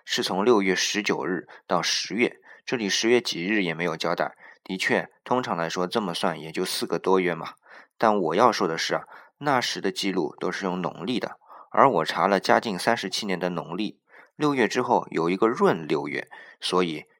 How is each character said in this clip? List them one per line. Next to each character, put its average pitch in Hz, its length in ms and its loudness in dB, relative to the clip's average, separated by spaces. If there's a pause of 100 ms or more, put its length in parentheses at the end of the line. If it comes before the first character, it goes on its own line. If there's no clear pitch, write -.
是 - 160 -2
从 98 200 -2
六 110 200 6
月 95 120 2
十 - 280 0
九 76 240 -2
日 90 200 -4 (200)
到 87 160 0
十 - 320 -2
月， 113 240 0 (260)
这 - 140 -6
里 107 100 -2
十 113 220 0
月 120 100 6
几 87 240 -4
日 104 180 0
也 85 120 -2
没 82 100 -4
有 82 100 -2
交 85 200 -2
代。 82 200 -2 (300)
的 92 140 -6
确， 101 320 0 (120)
通 123 200 0
常 120 120 -4
来 82 140 -2
说， 90 180 -2
这 110 140 -2
么 90 140 -4
算 85 260 -2
也 80 100 -12
就 92 140 -4
四 - 220 -4
个 82 120 -2
多 95 220 2
月 87 140 0
嘛。 82 160 -8 (480)
但 107 200 4
我 82 160 0
要 113 160 6
说 104 160 0
的 82 120 -2
是 - 160 -2
啊， 80 80 0 (360)
那 139 220 0
时 - 220 -4
的 98 100 0
记 101 180 -4
录 90 300 -2
都 92 100 -2
是 - 140 -6
用 90 160 -2
农 80 240 -6
历 110 160 -2
的， - 160 -6 (340)
而 131 200 6
我 85 140 2
查 85 220 0
了 98 140 4
嘉 113 180 4
靖 104 200 -2
三 117 180 0
十 98 140 -6
七 - 160 -6
年 92 120 -2
的 90 120 -2
农 80 260 -6
历， 104 240 -6 (340)
六 147 200 0
月 123 120 4
之 127 160 0
后 120 280 2
有 80 180 0
一 92 80 2
个 113 100 4
闰 120 400 2
六 73 220 -2
月， 67 200 -8 (320)
所 92 220 2
以 78 220 -4 (160)